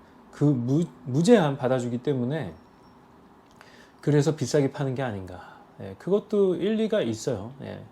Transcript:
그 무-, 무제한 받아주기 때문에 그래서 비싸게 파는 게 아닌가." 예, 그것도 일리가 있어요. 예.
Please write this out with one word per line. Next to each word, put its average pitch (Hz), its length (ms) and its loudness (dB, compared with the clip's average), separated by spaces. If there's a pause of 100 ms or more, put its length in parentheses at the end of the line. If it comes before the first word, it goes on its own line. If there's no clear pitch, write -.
(320)
그 - 120 -2
무-, 143 420 4 (200)
무제한 160 520 4
받아주기 120 420 0
때문에 127 540 -4 (1500)
그래서 147 340 2
비싸게 135 360 0
파는 135 240 -4
게 135 80 -6
아닌가." 95 540 -10 (220)
예, 95 200 -12
그것도 196 560 0
일리가 214 460 0
있어요. 110 500 -4 (100)
예. 98 180 -12 (120)